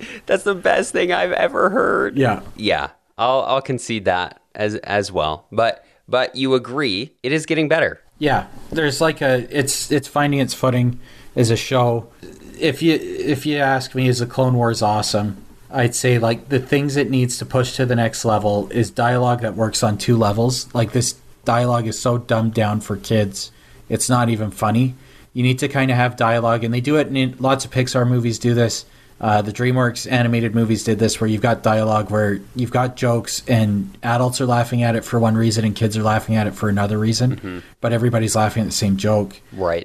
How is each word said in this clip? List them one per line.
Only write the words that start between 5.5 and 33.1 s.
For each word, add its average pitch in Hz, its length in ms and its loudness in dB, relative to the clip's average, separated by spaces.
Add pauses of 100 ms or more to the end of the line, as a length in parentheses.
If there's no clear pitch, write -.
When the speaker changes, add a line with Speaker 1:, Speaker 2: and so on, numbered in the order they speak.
Speaker 1:
But, 113 320 0 (240)
but 123 280 -2
you 131 180 -2
agree, 120 580 -2 (100)
it 131 100 -2
is 156 140 -2
getting 156 220 0
better. 156 320 0 (180)
Speaker 2:
Yeah, 131 300 0 (220)
there's, 147 300 -2
like, 160 220 0
a, 127 240 0 (100)
it's, - 340 -2
it's 139 180 0
finding 147 320 0
its 127 140 -2
footing 123 440 0 (380)
as 117 140 4
a 117 60 2
show. 120 520 0 (500)
If 156 240 -2
you, 165 120 4
if 127 520 -4
you 147 120 0
ask 135 360 0
me, 131 140 2
is 120 100 2
the 120 80 -2
Clone 127 280 0
Wars 117 280 0
awesome? 104 600 0 (280)
I'd 123 240 0
say, 123 240 2
like, 117 300 -2
the 135 120 0
things 143 360 0
it 135 140 2
needs 123 280 0
to 120 80 -8
push 123 300 -2
to 131 100 0
the 123 100 0
next 117 280 0
level 104 460 0
is 117 200 0
dialogue 123 520 0
that 107 120 -4
works 107 300 -2
on 107 120 0
two 120 220 2
levels. 113 560 0
Like, 117 180 0
this 120 220 0 (300)
dialogue 120 420 0
is 110 120 -6
so 120 200 0
dumbed 113 360 0
down 107 260 0
for 104 180 -4
kids. 104 540 -2 (360)
It's 110 220 -2
not 123 180 2
even 107 240 -2
funny. 120 420 0 (380)
You 123 100 -2
need 127 180 2
to 143 80 0
kinda 135 280 0
have 123 200 2
dialogue, 117 460 2
and 113 120 -2
they 123 80 0
do 147 140 2
it 139 120 2
in, 131 320 0
lots 131 240 2
of - 80 -12
Pixar 127 340 0
movies 120 320 0
do 120 160 2
this. 117 300 0 (360)
Uh, 107 220 2
the 104 100 -6
DreamWorks 123 580 0
animated 117 440 2
movies 113 300 2
did 110 160 0
this, 110 200 0
where 113 80 2
you've 107 140 0
got 117 220 0
dialogue 110 460 2
where 104 300 0 (140)
you've 123 160 -4
got 127 260 -2
jokes 120 520 -2